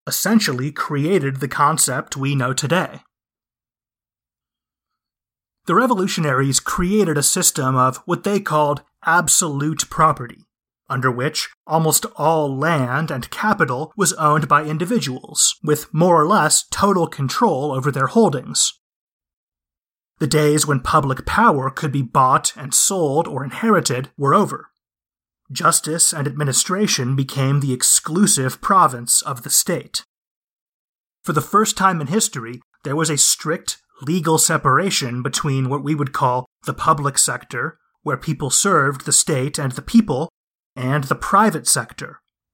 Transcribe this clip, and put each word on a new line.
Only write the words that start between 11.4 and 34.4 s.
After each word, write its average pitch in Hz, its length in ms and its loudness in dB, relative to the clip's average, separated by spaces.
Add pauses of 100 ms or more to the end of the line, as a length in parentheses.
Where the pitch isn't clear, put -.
almost 156 400 2 (100)
all 151 400 0
land 143 540 -2
and 131 220 -8
capital 156 640 -2
was 185 160 0
owned 151 340 2
by 151 180 2
individuals, 156 1000 -2
with 151 300 -2
more 165 280 4
or 151 60 2
less 170 420 2
total 190 380 2
control 147 640 -2
over 131 200 -2
their 131 160 0
holdings. 151 680 2 (1500)
The 160 80 0
days 151 400 2
when 139 120 0
public 139 460 0
power 160 440 2
could 147 220 -4
be 139 100 -2
bought 131 540 2
and 120 180 -8
sold 165 540 0
or 139 160 -8
inherited 139 760 0
were 139 160 2
over. - 360 0 (840)
Justice 165 640 0
and 147 140 -4
administration 143 880 -2
became 135 440 0
the 139 140 -2
exclusive 139 880 0
province 135 600 2
of 139 220 -10
the - 60 -12
state. - 540 -2 (1200)
For 170 100 -4
the 147 80 2
first 208 340 0
time 190 240 0
in 143 80 -6
history, 123 540 -4 (220)
there 139 120 -4
was 160 140 0
a 147 80 -2
strict - 600 -2 (240)
legal 160 360 0
separation 143 840 0